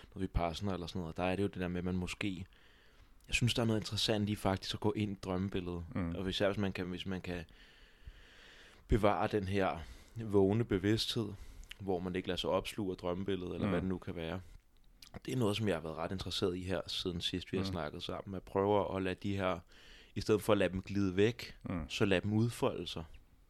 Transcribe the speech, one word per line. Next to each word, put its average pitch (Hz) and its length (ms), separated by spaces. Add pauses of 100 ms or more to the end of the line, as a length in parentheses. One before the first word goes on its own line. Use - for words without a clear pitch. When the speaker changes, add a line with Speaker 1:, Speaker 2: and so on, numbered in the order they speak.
(160)
Speaker 1:
Vipassana 92 580
eller 87 140
sådan 95 140
noget. 82 160
Der 87 60
er 92 120
det 98 80
jo 101 40
det 95 120
der 90 80
med, 87 100
at 87 60
man 90 120
måske, 90 500 (840)
jeg - 80
synes, 117 180
der 127 80
er 117 40
noget 110 140
interessant 104 500
i 107 60
faktisk - 380
at 107 60
gå 107 140
ind 107 180
i 98 120
drømmebilledet. 92 640 (100)
Speaker 2:
Mm. 85 200
Speaker 1:
Og 95 140
især 98 200
hvis 101 80
man 98 160
kan, 90 140
hvis 90 180
man 92 160
kan 87 240 (1400)
bevare 104 400
den 101 200
her 92 320 (360)
vågne 104 500
bevidsthed, 101 680 (460)
hvor 95 200
man 92 160
ikke 92 120
lader 90 100
sig 80 120
opsluge 92 420
af 90 60
drømmebilledet, 90 560
eller 87 140
Speaker 2:
Mm. 98 40
Speaker 1:
hvad 87 100
det 92 80
nu 92 80
kan 87 180
være. 85 260 (840)
Det - 80
er 127 40
noget, 107 200
som 110 100
jeg 90 80
har 78 60
været 80 140
ret 85 160
interesseret 92 460
i 90 60
her, 92 240
siden 87 340
sidst - 300
vi 92 60
har 95 60
Speaker 2:
Mm. 95 80
Speaker 1:
snakket 85 320
sammen. 95 320
At 90 80
prøve 98 540
at 95 60
lade 92 120
de 101 200
her, 92 240 (560)
i 104 60
stedet 107 200
for 110 120
at 101 60
lade 90 140
dem 92 80
glide 95 340
væk, 107 480
Speaker 2:
Mm. 85 260
Speaker 1:
så - 160
lad 92 160
dem 104 120
udfolde 110 540
sig 82 160 (460)